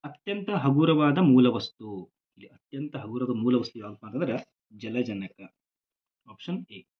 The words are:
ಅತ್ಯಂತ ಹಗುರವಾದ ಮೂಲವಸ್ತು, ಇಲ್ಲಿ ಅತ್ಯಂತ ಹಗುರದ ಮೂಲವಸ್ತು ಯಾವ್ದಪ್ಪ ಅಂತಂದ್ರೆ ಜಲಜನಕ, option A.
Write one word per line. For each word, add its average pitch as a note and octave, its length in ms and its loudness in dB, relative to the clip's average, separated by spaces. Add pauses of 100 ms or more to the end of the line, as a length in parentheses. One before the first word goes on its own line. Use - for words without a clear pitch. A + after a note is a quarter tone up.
ಅತ್ಯಂತ G3+ 460 -8
ಹಗುರವಾದ D3 680 4
ಮೂಲವಸ್ತು, A2+ 920 2 (260)
ಇಲ್ಲಿ - 100 -20
ಅತ್ಯಂತ - 480 -14
ಹಗುರದ A#2+ 400 -6
ಮೂಲವಸ್ತು A#2 440 0
ಯಾವ್ದಪ್ಪ G#2 260 -16
ಅಂತಂದ್ರೆ B2 560 -6 (160)
ಜಲಜನಕ, G#2+ 640 -8 (880)
option F3 420 -10
A. G2 120 -20 (160)